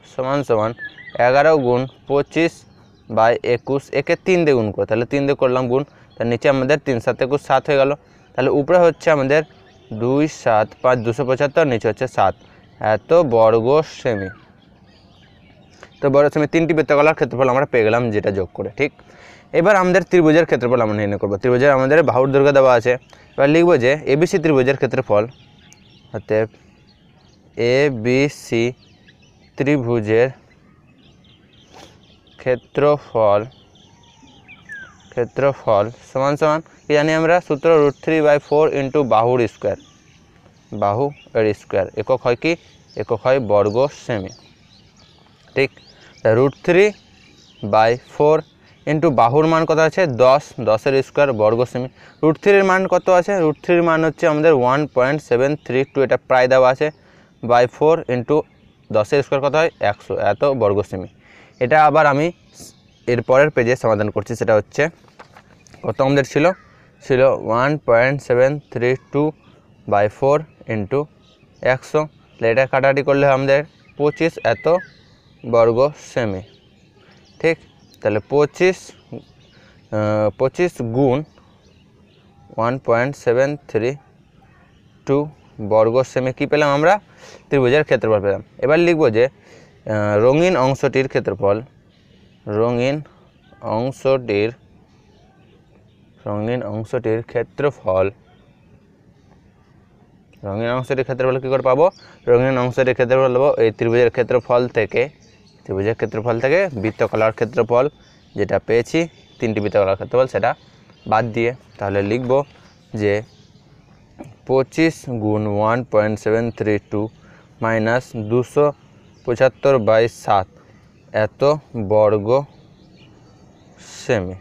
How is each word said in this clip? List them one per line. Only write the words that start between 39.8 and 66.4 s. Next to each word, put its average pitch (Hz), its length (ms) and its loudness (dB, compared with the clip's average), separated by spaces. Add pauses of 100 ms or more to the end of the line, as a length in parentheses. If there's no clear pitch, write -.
বাহু 104 220 -2 (340)
এর 110 80 2 (140)
স্কয়ার। 95 260 -4 (140)
একক 127 240 -2
হয় 123 180 -2
কি? 160 100 -2 (480)
একক 107 240 -4
হয় 131 140 2 (120)
বর্গ 104 260 2 (280)
সেমি। 101 280 -8 (1200)
ঠিক, 135 160 0 (500)
তা 113 80 0 (100)
root 135 160 2 (120)
three 185 220 4 (840)
by 110 160 4 (240)
four 151 220 2 (540)
into 156 180 0 (120)
বাহুর 135 320 4
মান 160 180 2
কত 156 180 2
আছে? 190 140 -2 (220)
দশ, 135 180 4 (260)
দশের 123 260 0 (140)
স্কয়ার 143 200 0 (120)
বর্গ 110 200 2 (120)
সেমি। 127 160 -8 (340)
রুট 156 200 2
থ্রির 196 280 4
মান 185 120 2 (100)
কত 180 140 0 (140)
আছে? 202 120 -4 (120)
রুট 151 200 0
থ্রির 175 240 2
মান 160 180 2
হচ্ছে 160 260 -4
আমাদের 156 280 4
ওয়ান 127 200 2 (140)
পয়েন্ট 131 240 0 (100)
সেভেন 127 220 0 (140)
থ্রি 127 160 -2 (120)
টু, 139 140 -4
এটা 120 100 0 (120)
প্রায় 127 240 2
দেওয়া 131 220 6
আছে, 151 120 -2 (640)
by 120 140 6 (120)
four 156 200 2 (180)
into 123 220 -2 (600)
দশের 110 280 0
স্কয়ার 139 200 -2
কত 143 160 -2
হয়? 165 100 0 (200)
একশো, - 240 -10 (180)
এত 104 100 -4 (180)
বর্গ 101 180 0 (120)
সেমি। 92 180 -10 (560)
এটা 147 140 2 (100)
আবার 151 240 4
আমি 147 140 0 (840)
এর 120 160 0
পরের 139 260 4
পেজে 123 280 0
সমাধান 107 320 0
করছি, 107 260 -6
সেটা 110 180 0
হচ্ছে - 240 -4 (1040)
কত 113 220 -6
আমাদের 139 260 0
ছিল? 147 120 0 (640)